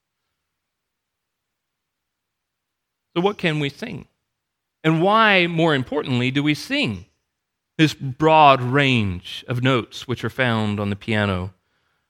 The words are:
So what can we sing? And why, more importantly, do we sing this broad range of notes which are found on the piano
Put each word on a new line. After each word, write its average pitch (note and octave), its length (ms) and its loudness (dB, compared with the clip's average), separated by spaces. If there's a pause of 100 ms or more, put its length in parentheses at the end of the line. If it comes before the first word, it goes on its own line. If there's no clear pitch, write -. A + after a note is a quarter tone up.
(3250)
So E3+ 60 0
what G3+ 160 0
can D#3 240 -2
we C#3+ 80 -2
sing? - 380 -12 (760)
And D#3+ 200 2
why, G3+ 440 4
more E3 280 2
importantly, B2+ 560 -2
do C#3+ 120 -2
we D3+ 120 0
sing D3 500 -6 (720)
this D#3 160 2
broad C#3+ 680 4
range B2 880 -2
of B2 120 -4
notes C3 460 -2
which A#2+ 160 -8
are A2+ 80 -6
found A2 480 -2
on G2+ 120 -4
the G2+ 60 -4
piano G2+ 560 -2 (580)